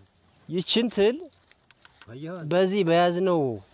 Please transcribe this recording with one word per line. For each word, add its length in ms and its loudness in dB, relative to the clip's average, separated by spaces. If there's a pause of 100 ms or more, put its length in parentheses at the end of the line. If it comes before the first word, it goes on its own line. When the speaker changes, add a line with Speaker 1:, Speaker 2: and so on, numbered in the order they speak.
(500)
Speaker 1:
ይችን 400 -2
ትል 280 2 (880)
Speaker 2:
አየኋት። 400 -14
Speaker 1:
በዚህ 360 2
በያዝነው 560 2 (340)